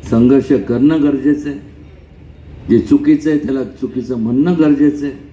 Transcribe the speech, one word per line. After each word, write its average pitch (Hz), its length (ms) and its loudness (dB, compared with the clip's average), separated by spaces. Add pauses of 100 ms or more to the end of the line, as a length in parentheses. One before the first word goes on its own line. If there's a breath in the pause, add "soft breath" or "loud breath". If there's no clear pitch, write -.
संघर्ष 123 420 2 (160)
करणं 143 360 0
गरजेचं 143 460 -2
आहे, 143 100 -10 (1080)
जे 113 100 6
चुकीचं 147 500 2
आहे 147 100 0
त्याला 131 240 -4
चुकीचं 120 540 -8
म्हणणं 127 420 0
गरजेचं 147 460 2
आहे. 139 80 -8 (200)